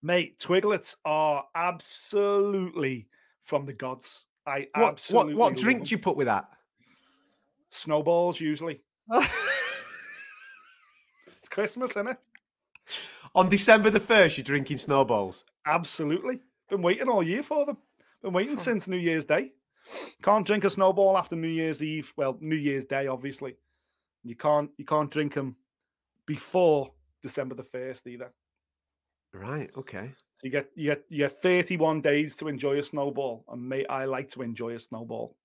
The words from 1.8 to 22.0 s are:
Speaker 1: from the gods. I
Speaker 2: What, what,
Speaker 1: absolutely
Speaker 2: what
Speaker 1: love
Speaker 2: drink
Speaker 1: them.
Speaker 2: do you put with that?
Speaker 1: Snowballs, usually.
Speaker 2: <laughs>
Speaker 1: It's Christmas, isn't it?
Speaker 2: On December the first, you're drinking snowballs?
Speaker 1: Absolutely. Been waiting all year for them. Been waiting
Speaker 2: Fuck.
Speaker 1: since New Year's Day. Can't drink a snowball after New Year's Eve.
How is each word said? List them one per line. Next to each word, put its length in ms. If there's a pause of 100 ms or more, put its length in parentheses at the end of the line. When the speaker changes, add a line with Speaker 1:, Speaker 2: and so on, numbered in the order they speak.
Speaker 1:
from 240
the 80
gods. 520 (200)
I 280
Speaker 2:
What, 80
what, 100
Speaker 1:
absolutely 440
Speaker 2:
what 180
Speaker 1:
love 80
Speaker 2:
drink 180
Speaker 1:
them. 60
Speaker 2:
do 60
you 80
put 180
with 100
that? 220 (1200)
Speaker 1:
Snowballs, 720
usually. 400 (280)
Speaker 2:
<laughs> 120 (2250)
Speaker 1:
It's 120
Christmas, 420
isn't 160
it? 100 (1160)
Speaker 2:
On 140
December 400
the 100
first, 380
you're 60
drinking 340
snowballs? 680 (200)
Speaker 1:
Absolutely. 760 (280)
Been 120
waiting 260
all 160
year 180
for 240
them. 120 (440)
Been 120
waiting 220
Speaker 2:
Fuck. 100
Speaker 1:
since 220
New 100
Year's 280
Day. 280 (680)
Can't 240
drink 200
a 40
snowball 480
after 180
New 120
Year's 340
Eve. 340